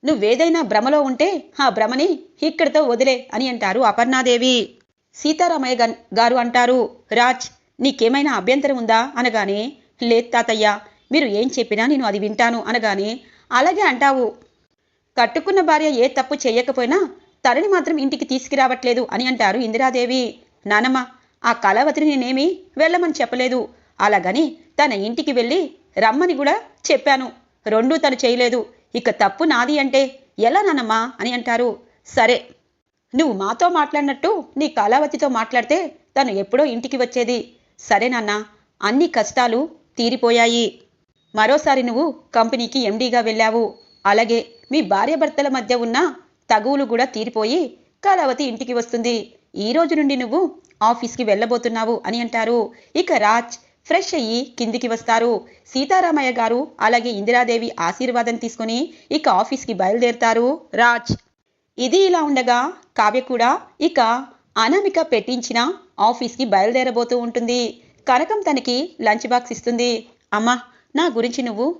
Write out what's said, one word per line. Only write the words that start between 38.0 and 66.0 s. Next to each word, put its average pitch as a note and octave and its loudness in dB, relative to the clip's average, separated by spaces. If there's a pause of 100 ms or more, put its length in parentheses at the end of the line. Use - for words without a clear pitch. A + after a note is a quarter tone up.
నాన్న, G#3+ -4 (380)
అన్ని C4 2
కష్టాలు B3 0 (300)
తీరిపోయాయి. A#3 0 (580)
మరోసారి C4 2
నువ్వు B3 -2 (200)
కంపెనీకి A#3 0
ఎండీగా A#3 0
వెళ్ళావు. A3 0 (320)
అలాగే A3+ 2 (260)
మీ D#4 2
భార్యాభర్తల C#4 0
మధ్య B3 -2
ఉన్న B3 0 (400)
తగువులు C4+ 0
కూడా A#3 0
తీరిపోయి A#3+ -4 (260)
కళావతి D4+ 0
ఇంటికి A#3+ -6
వస్తుంది. A#3 -4 (240)
ఈ G#3 -4
రోజు D#4+ 2
నుండి C#4+ 2
నువ్వు B3+ -2 (280)
ఆఫీస్కి A#3 0
వెళ్ళబోతున్నావు" A3+ 0
అని A#3 -4
అంటారు. A#3 -2 (240)
ఇక F4+ 0
రాజ్ A#3 0 (260)
ఫ్రెష్ F#4 -2
అయ్యి A#3+ -4
కిందికి A#3 -4
వస్తారు. A3+ -2 (200)
సీతారామయ్య D4 0
గారు A#3+ -2 (120)
అలాగే A#3 0
ఇందిరాదేవి A#3 0 (100)
ఆశీర్వాదం A#3 -2
తీసుకొని A#3 -6 (180)
ఇక D4+ 0
ఆఫీస్కి A3+ 0
బయలుదేరుతారు A#3 0 (140)
రాజ్. A#3 0 (640)
ఇది B3+ 0
ఇలా F4+ 4
ఉండగా C4 0 (260)
కావ్య A#3 2
కూడా B3+ 0 (200)
ఇక E4+ 2 (560)
అనామిక E4+ 2
పెట్టించిన A#3+ -2 (280)